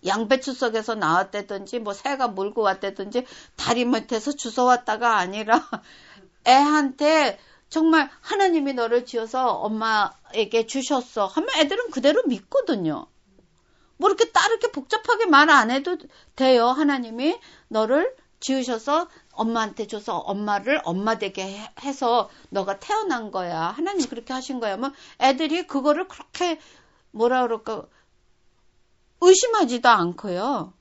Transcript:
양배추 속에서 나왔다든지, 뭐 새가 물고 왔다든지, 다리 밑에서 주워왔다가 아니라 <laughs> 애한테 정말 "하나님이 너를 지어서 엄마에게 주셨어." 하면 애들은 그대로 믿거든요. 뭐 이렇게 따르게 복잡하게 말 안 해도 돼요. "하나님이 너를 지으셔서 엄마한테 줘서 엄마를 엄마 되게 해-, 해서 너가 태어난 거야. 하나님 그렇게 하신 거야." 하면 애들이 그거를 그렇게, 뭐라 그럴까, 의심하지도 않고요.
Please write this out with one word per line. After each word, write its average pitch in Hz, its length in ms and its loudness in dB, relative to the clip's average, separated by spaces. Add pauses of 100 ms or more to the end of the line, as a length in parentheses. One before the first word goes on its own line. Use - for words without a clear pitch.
양배추 226 480 0
속에서 226 420 -2
나왔다든지, 196 840 -2
뭐 208 140 -6
새가 262 360 -4
물고 202 340 -4
왔다든지, 202 640 -2 (320)
다리 240 280 0
밑에서 240 480 -2
주워왔다가 240 840 0
아니라 208 540 0
<laughs> 220 140 -12 (640)
애한테 285 920 4 (300)
정말 320 420 2 (100)
"하나님이 330 540 0
너를 240 300 0
지어서 240 480 -2
엄마에게 220 1120 -2
주셨어." 214 600 -4
하면 320 300 -4
애들은 381 340 0
그대로 294 340 2
믿거든요. 226 840 -2 (880)
뭐 277 140 2
이렇게 440 200 0
따르게 453 400 0
복잡하게 440 560 -2
말 302 240 6
안 240 200 6
해도 285 260 -4 (400)
돼요. 254 300 4
"하나님이 262 720 0 (280)
너를 262 460 0 (240)
지으셔서 262 680 -2 (240)
엄마한테 226 540 -4
줘서 214 320 -8
엄마를 208 680 -2
엄마 202 340 -2
되게 196 260 -8
해-, 202 260 -14 (120)
해서 247 460 -2 (220)
너가 - 280 -4
태어난 330 520 -4
거야. 175 300 -6
하나님 302 480 -4
그렇게 233 240 -12
하신 262 280 -8
거야." 226 140 -4
하면 269 200 -6 (260)
애들이 311 460 0
그거를 294 400 0
그렇게, - 540 -6 (500)
뭐라 240 320 2
그럴까, 226 440 -4 (1300)
의심하지도 359 680 4
않고요. 185 920 0